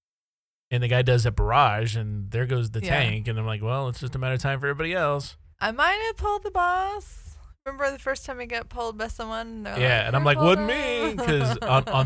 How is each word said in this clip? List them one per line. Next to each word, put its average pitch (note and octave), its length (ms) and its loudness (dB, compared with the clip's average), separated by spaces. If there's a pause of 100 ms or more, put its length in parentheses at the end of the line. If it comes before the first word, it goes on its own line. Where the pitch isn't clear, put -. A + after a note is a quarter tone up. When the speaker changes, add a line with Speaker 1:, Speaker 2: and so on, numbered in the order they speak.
(720)
Speaker 1:
And B2 120 0
the B2 40 0
guy B2 140 4
does B2 240 4
a A#2+ 60 2
barrage, A2+ 640 2
and G#2+ 360 -4
there A#2+ 140 0
goes A#2+ 260 0
the A2+ 100 -4
Speaker 2:
Yeah. - 80 -2 (100)
Speaker 1:
tank. A2 280 0
And A2+ 120 -2
I'm A2 80 -2
like, G#2+ 160 -4
"Well, C3 260 -2
it's B2 120 -6
just B2+ 140 -6
a C3+ 40 -6
matter C3 160 0
of B2 60 -2
time C3+ 180 0
for C#3+ 80 -2
everybody D#3 260 -2
else." D3 420 0 (240)
Speaker 2:
I G#3+ 120 -2
might E4 360 2
have A4 100 -6
pulled G#4 260 -2
the G4+ 80 -6
boss. F#4+ 840 -2 (280)
Remember C4+ 260 -2
the C#4 80 -10
first C4+ 260 -6
time B3+ 140 -10
I B3 60 -10
got A#3 240 -8
pulled A3+ 280 -6
by A3 120 -4
someone? A3+ 380 -8
And A3 180 -12
they're G3 140 -6
Speaker 1:
Yeah, B2 180 4
Speaker 2:
like, A2 100 0
Speaker 1:
and A#2 80 0
I'm C#3 60 2
Speaker 2:
You're C#3+ 40 2
Speaker 1:
like, C#3+ 120 6
"Wasn't F#3+ 300 6
Speaker 2:
pulled - 20 0
Speaker 1:
me," B3+ 420 -2
Speaker 2:
out. - 60 -6
Speaker 1:
'cause C#3 400 0
on, C3 320 2
Speaker 2:
<laughs> G3+ 40 -2 (120)